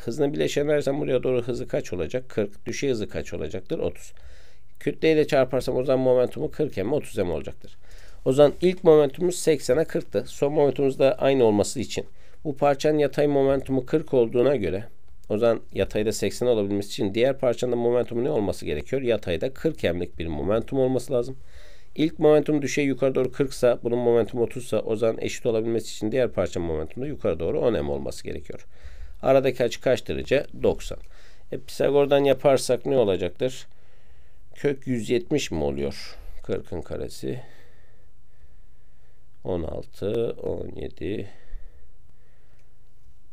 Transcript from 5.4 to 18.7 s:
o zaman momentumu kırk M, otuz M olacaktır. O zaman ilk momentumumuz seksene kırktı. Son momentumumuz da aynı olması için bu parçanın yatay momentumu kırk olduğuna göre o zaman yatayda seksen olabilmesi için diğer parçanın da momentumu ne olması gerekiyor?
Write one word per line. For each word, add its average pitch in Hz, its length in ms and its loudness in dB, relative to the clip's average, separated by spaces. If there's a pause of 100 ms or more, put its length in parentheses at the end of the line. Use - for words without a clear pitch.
o 127 80 0
zaman 131 200 4
momentumu 127 460 4
kırk 139 260 -2
M, 101 180 0
otuz - 240 -2
M 87 140 2
olacaktır. - 460 -6 (460)
O 135 80 4
zaman 143 280 8
ilk 180 240 2
momentumumuz 160 520 6
seksene 151 480 2
kırktı. - 420 -2
Son 143 260 0
momentumumuz 139 460 2
da 135 200 4
aynı 135 260 4
olması 104 360 4
için 104 260 -4 (380)
bu 143 120 -4
parçanın 143 420 4
yatay 147 280 2
momentumu 135 600 2
kırk 151 280 0
olduğuna 123 420 4
göre 95 280 -2 (440)
o 104 100 0
zaman 113 220 4 (120)
yatayda 107 400 0
seksen 104 340 0
olabilmesi 101 420 2
için 101 260 -2
diğer 131 240 2
parçanın 123 340 0
da 120 40 0
momentumu 120 480 2
ne 143 60 0
olması 98 360 0
gerekiyor? 82 360 -2